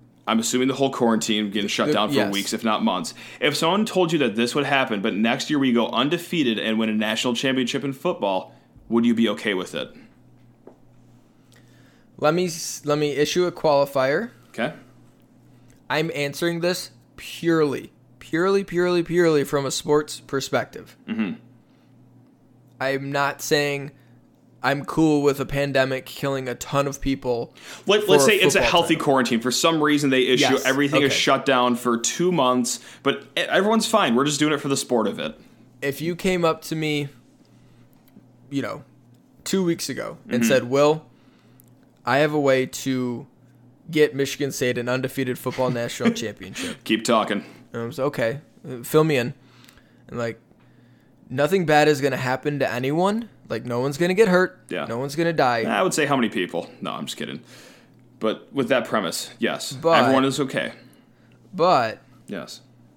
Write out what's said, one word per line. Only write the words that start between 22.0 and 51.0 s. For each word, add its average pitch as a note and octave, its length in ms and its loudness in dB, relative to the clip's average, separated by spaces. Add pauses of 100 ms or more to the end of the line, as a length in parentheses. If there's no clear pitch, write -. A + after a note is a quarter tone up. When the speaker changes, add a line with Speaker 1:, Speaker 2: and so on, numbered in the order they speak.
Speaker 2:
I'm C#3 320 -4
not C#3 300 -2
saying C#3+ 500 -2 (680)
I'm C#3 240 -2
cool D#3 360 4
with C#3 180 2
a C3+ 60 -4
pandemic C3+ 600 0
killing C3+ 420 -6
a A#2+ 80 -6
ton C#3 320 -2
of C#3 140 -10
people B2+ 520 -4 (320)
Speaker 1:
Let, G#3 180 4
Speaker 2:
for F#3 80 2
Speaker 1:
let's C#3+ 120 8
Speaker 2:
a - 40 6
Speaker 1:
say A3 80 6
it's D3 200 4
a F#3 40 4
Speaker 2:
football - 120 2
Speaker 1:
healthy E3 240 4
Speaker 2:
title. - 100 -2
Speaker 1:
quarantine. B2+ 360 4
For B2+ 100 -2
some E3 320 2
reason, D3 260 4
they C3 140 4
issue C3 300 4
Speaker 2:
Yes. C3 120 2
Speaker 1:
everything C#3 360 2
is C#3 100 4
Speaker 2:
Okay. - 80 0
Speaker 1:
shut C3+ 260 2
down B2 300 4
for A#2 220 0
two E3+ 340 0
months, B2+ 480 2 (240)
but C3+ 200 0 (140)
e-, E3+ 40 0
everyone's G#3+ 460 2
fine. E3+ 280 2
We're C3+ 100 2
just D3 140 -2
doing D3+ 140 2
it C#3 80 0
for C#3+ 80 -4
the C3+ 80 0
sport A2+ 300 0
of - 120 -6
it. D#2 200 -8 (420)
Speaker 2:
If C#3 200 -6
you E3+ 140 -4
came F3+ 300 0
up D#3+ 180 0
to D#3+ 120 -8
me, D3+ 340 -2 (1400)
you C#3 120 -4
know, G#2 220 -8 (600)
two F#3+ 200 0
weeks E3+ 260 -2
ago A2+ 280 -10 (120)
and A#2+ 120 -2
Speaker 1:
Mm-hmm. A#2 80 -8
Speaker 2:
said, B2+ 200 2
"Will, D3 360 2 (1000)
I B2 140 2
have D3+ 140 2
a D3+ 60 0
way C3 260 2
to B2+ 640 -6 (640)
get D3+ 240 2
Michigan C#3 360 -4
State B2 260 -2
an A#2+ 120 -4
undefeated B2+ 480 -4
football B2+ 320 -2
Speaker 1:
<laughs> A#2+ 140 -2
Speaker 2:
national A#2 280 -2
championship." G#2 720 -8
Speaker 1:
Keep A2 200 0
talking. G#2+ 380 0 (300)
Speaker 2:
And A#2 80 -8
I A#2 40 -8
was, A#2 140 -10
"Okay, C3 400 -2 (280)
uh, B2 160 -12
fill D#3 200 4
me D#3 140 2
in." B2 160 -2 (720)
And, - 100 -12
like, A#2 220 -6 (880)